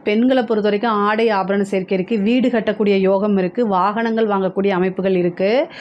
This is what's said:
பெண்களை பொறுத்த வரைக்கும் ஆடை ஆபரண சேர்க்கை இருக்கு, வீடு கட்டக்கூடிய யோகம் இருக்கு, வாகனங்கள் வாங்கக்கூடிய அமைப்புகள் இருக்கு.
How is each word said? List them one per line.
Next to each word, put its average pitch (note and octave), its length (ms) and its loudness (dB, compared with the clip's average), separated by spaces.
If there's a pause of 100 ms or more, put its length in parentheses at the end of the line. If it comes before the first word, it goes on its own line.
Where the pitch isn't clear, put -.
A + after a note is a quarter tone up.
பெண்களை B3 400 2
பொறுத்த G#3+ 260 0
வரைக்கும் G#3 300 0
ஆடை G#3+ 300 0
ஆபரண G3 320 0
சேர்க்கை G3 360 -2
இருக்கு, F#3+ 220 -2
வீடு B3 280 2
கட்டக்கூடிய G#3 520 0
யோகம் G3 380 2
இருக்கு, F#3+ 300 0
வாகனங்கள் G#3+ 600 0
வாங்கக்கூடிய G3 420 0
அமைப்புகள் F#3 460 0
இருக்கு. F#3+ 520 0 (140)